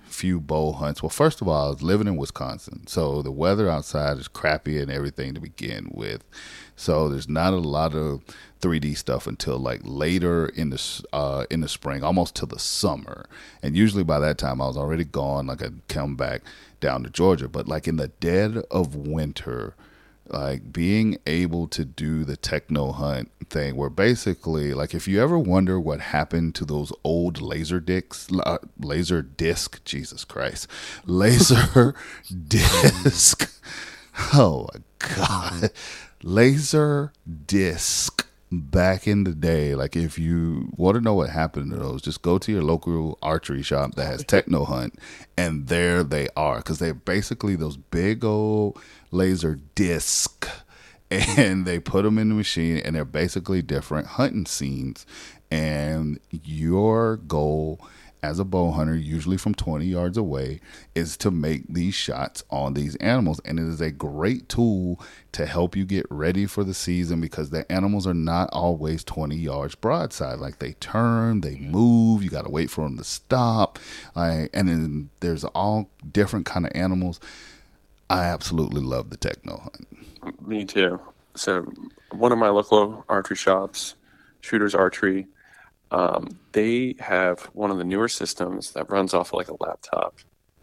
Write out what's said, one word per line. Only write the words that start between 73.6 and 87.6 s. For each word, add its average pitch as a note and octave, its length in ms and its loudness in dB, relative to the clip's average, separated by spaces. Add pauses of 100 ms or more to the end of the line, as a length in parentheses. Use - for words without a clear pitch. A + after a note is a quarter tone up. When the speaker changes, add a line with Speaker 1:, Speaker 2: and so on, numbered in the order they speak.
Speaker 1:
Like, E2 380 0
and G2 160 2
then D2+ 400 -2 (120)
there's D#2+ 240 -2
all G#2 440 0 (220)
different G2+ 340 2
kind F2+ 220 0
of - 80 -6
animals. F2+ 440 0 (920)
I F2+ 140 2
absolutely D#2+ 560 -2
love B1+ 300 -4
the - 60 -12
Techno - 420 -6
Hunt. - 280 -18 (580)
Speaker 2:
Me G#2 200 -6
too. F#2 340 0 (360)
So - 360 -2 (400)
one A#2 220 2
of A2+ 40 4
my A2 120 4
local G#2 580 4
archery G2 300 -2
shops, - 580 0 (460)
Shooters G#2 340 0
Archery, F#2+ 520 2 (640)
um, - 360 0 (240)
they A#2 480 2
have F#2 420 0 (120)
one G2+ 180 -2